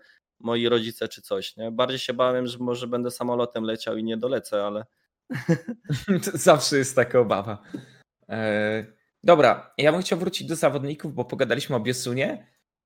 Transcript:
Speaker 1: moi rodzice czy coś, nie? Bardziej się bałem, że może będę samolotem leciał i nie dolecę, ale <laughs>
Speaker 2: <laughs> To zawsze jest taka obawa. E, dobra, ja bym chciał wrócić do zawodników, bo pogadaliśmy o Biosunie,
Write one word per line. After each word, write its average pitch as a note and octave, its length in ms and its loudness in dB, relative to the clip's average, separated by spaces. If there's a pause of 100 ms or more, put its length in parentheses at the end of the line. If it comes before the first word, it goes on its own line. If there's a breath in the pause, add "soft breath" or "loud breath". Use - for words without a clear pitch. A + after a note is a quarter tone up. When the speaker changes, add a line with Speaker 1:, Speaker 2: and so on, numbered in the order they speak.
(400 soft breath)
Speaker 1:
moi A#2 300 0
rodzice A2+ 380 0
czy - 140 -18
coś, - 360 -6
nie? A2+ 140 -6
Bardziej B2+ 280 0
się - 140 -4
bałem, B2+ 340 2
że A#2+ 100 -8
może B2 300 -4
będę B2 240 -2
samolotem A#2+ 520 -2
leciał A2 340 -4
i A2 60 -4
nie A2+ 140 -2
dolecę, A2 480 -2
ale G#2 200 -4 (440)
<laughs> D#3 360 -2 (240)
Speaker 2:
<laughs> E3+ 360 -2
To G3 120 -4
zawsze D3+ 400 4
jest C3 180 0
taka B2 240 4
obawa. G#2 420 0 (680 loud breath)
E, G#2+ 560 0 (380)
dobra, D3 540 6
ja D3 140 6
bym F3+ 100 0
chciał F3 180 -2
wrócić F3 280 -4
do E3 80 -4
zawodników, C#3+ 580 -2
bo B2 120 -4
pogadaliśmy B2 500 -2
o A#2 40 0
Biosunie, B2+ 680 -4 (380)